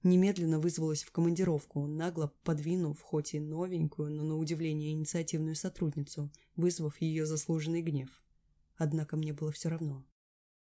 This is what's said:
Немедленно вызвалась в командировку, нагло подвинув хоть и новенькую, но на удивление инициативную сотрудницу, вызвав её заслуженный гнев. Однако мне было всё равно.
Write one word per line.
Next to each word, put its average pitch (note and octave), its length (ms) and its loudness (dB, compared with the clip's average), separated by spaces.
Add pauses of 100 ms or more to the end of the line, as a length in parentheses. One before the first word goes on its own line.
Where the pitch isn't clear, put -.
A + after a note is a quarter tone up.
Немедленно F3+ 560 6
вызвалась D#3+ 440 0
в - 80 -12
командировку, E3 720 2
нагло D#3 480 -2 (100)
подвинув D#3+ 580 0
хоть - 340 -4
и D3+ 40 -2
новенькую, D#3 720 -2
но D3+ 120 -4
на D#3 120 0
удивление D#3 580 -2
инициативную D#3 640 -2
сотрудницу, D3 760 -4 (240)
вызвав E3 440 0
её D#3 280 0
заслуженный D#3+ 560 0
гнев. C#3+ 260 -2 (680)
Однако D#3 380 0
мне D#3 160 -2
было D3+ 200 -4
всё D#3+ 180 -2
равно. D3+ 340 -4 (640)